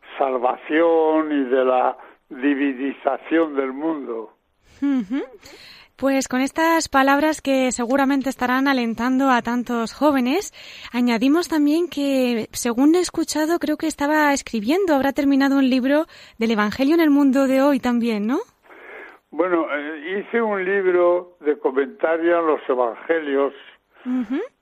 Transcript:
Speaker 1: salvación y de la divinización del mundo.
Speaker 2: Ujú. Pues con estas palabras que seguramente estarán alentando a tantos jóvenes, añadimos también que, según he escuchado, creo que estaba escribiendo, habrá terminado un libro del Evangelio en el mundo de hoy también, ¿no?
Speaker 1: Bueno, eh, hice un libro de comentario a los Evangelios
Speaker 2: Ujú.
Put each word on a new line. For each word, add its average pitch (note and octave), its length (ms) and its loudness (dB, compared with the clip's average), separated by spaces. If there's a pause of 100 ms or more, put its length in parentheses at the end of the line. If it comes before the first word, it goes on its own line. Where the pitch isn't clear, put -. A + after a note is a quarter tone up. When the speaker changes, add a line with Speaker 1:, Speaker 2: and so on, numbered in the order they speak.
(180)
Speaker 1:
salvación D#3 1120 0
y C#3+ 180 0
de C3 160 2
la B2+ 320 2 (320)
divinización C#3 1300 -2
del C3+ 180 -2
mundo. C3 580 -8 (500)
Speaker 2:
Ujú. C4 400 -2 (760)
Pues C4+ 300 -2
con B3+ 140 -2
estas D#4+ 480 0
palabras C#4+ 520 2
que C4 300 0
seguramente C4+ 580 0
estarán B3+ 380 -2
alentando B3+ 600 0
a A#3+ 140 2
tantos A#3 500 -4
jóvenes, C#4 580 0 (420)
añadimos B3 540 2
también D#4 420 0
que, C4 640 -2
según B3+ 420 2
he F4+ 60 4
escuchado, D#4+ 580 -2
creo D4 180 -2
que - 100 -6
estaba D4 460 0
escribiendo, C#4+ 600 0
habrá C#4 160 2
terminado C#4 460 2
un C4+ 120 4
libro C4+ 360 2 (340)
del A3+ 120 0
Evangelio A3+ 440 0
en E4+ 60 4
el D#4 100 4
mundo C#4 340 4
de C4 160 2
hoy C#4 180 2
también, A#3 460 -2
¿no? C4 140 -2 (880)
Speaker 1:
Bueno, E3 420 0
eh, D#3 540 -6
hice A#3 160 -2
un G3+ 240 -2
libro F3+ 760 2
de D3 180 0
comentario D#3+ 800 0
a - 20 0
los D#3 260 0
Evangelios C#3 840 -2 (520)
Speaker 2:
Ujú. B3+ 360 -4 (200)